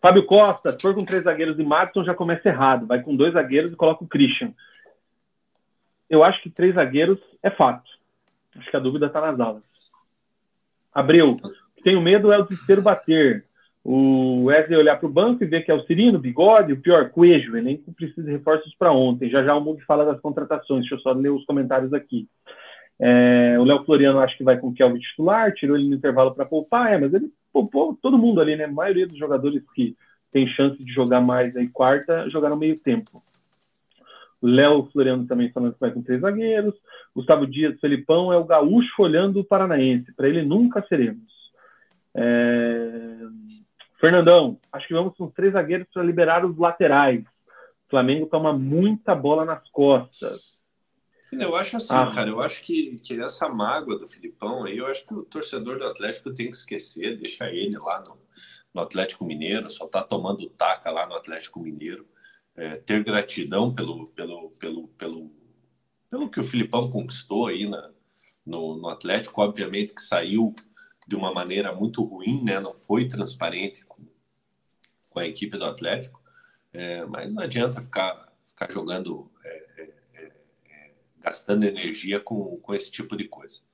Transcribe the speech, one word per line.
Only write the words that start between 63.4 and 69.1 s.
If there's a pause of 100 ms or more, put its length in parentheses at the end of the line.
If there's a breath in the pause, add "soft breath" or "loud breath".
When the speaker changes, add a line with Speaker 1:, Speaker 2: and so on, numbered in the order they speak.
Speaker 2:
pelo,
pelo,
pelo,
pelo, (800)
pelo
que
o
Filipão
conquistou
aí
na, (560)
no,
no
Atlético,